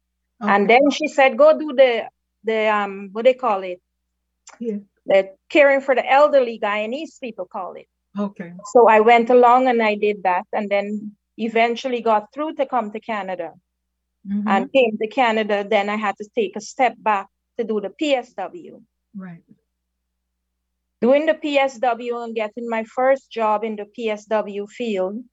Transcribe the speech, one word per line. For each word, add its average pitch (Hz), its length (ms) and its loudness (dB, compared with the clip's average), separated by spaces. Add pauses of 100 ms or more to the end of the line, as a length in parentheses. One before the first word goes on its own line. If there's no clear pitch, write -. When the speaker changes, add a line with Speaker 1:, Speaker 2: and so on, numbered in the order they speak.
(400)
Speaker 1:
And 202 240 2
Speaker 2:
Okay. 220 100 4
Speaker 1:
then 277 160 6
she 302 180 -4
said, 262 300 2
"Go 302 200 6
do 302 140 -8
the, 247 360 2 (360)
the, 220 220 -2
um, 202 460 -4
what 220 120 -2
they 254 100 6
call 220 280 -2
it? 180 180 -10 (760)
Speaker 2:
Yeah. 220 200 -6 (280)
Speaker 1:
The 190 240 2 (180)
caring 277 340 4
for 269 120 0
the 240 100 0
elderly 269 540 4
Guyanese 220 640 -6
people 214 260 -12
call 180 280 -12
it." - 120 -20 (320)
Speaker 2:
Okay. 202 340 -8 (200)
Speaker 1:
So 233 160 8
I 214 120 6
went 233 300 4
along 247 380 6
and 233 140 2
I 214 120 0
did 208 300 -2
that, 185 280 0
and 208 160 -4
then 208 440 -4 (260)
eventually 233 640 -2
got 214 320 -2
through 311 220 -8
to 285 120 -4
come 233 240 -4
to 220 100 -12
Canada 185 520 -8 (720)
Speaker 2:
Mm-hmm. 202 220 -4
Speaker 1:
and 202 240 -2
came 233 260 2
to - 100 -4
Canada. 214 600 0
Then 202 200 0
I 208 80 -4
had 208 200 -4
to 208 180 -14
take 214 220 -4
a 208 40 -12
step 240 380 -2
back 202 300 -2 (300)
to 240 60 -4
do 214 160 -4
the 190 100 -8
P 294 240 -2
S 240 200 -4
W. 175 480 -14 (320)
Speaker 2:
Right. 185 280 -16 (1600)
Speaker 1:
Doing 277 240 4
the 311 80 2
P 294 240 -4
S 269 200 0
W 240 440 -4
and 233 120 -10
getting 220 340 -8
my 226 160 -4
first 262 460 0
job 214 340 -2
in 220 120 -6
the 208 80 -10
P 226 260 -10
S 208 160 -8
W 208 400 -4
field, 208 560 -6 (100)